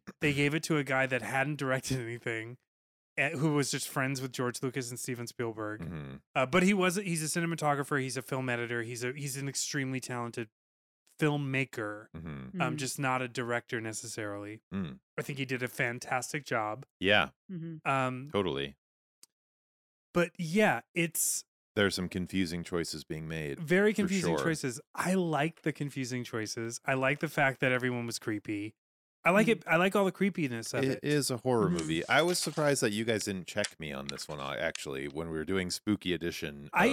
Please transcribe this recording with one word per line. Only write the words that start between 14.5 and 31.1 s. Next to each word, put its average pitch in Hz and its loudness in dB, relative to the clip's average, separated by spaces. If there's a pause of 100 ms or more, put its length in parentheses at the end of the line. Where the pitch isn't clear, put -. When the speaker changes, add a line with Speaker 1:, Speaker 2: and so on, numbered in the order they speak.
Speaker 2:
Mm. 82 -6 (180)
Speaker 1:
I 151 -6
think 139 -8
he 135 -2
did 127 -2
a 127 -2
fantastic 127 -4
job. 110 -2 (140)
Speaker 2:
Yeah. 92 6 (220)
Speaker 3:
Mm-hmm. 165 -8
Speaker 1:
Um, 131 0
Speaker 2:
Totally. 71 0 (1400)
Speaker 1:
but 175 2
yeah, 170 2 (120)
it's - 0 (320)
Speaker 2:
There's 98 4
some 90 -2
confusing 87 0
choices 80 -4
being 80 -8
made, 78 -4
Speaker 1:
very 185 4
Speaker 2:
for - -2
Speaker 1:
confusing 180 2
Speaker 2:
sure. 139 2
Speaker 1:
choices. 147 -2 (160)
I 180 0
like 165 0
the 151 0
confusing 127 -4
choices. 117 -4
I 139 2
like 131 2
the 165 -2
fact 135 2
that 131 4
everyone 123 0
was 117 -6
creepy. 107 -4 (500)
I 170 6
like 202 8
Speaker 3:
Mm-hmm. 220 4
Speaker 1:
it. - -18
I 165 6
like 185 4
all 202 6
the 185 2
creepiness 143 0
of 123 2
it. 135 2
Speaker 2:
It - -2
is 147 2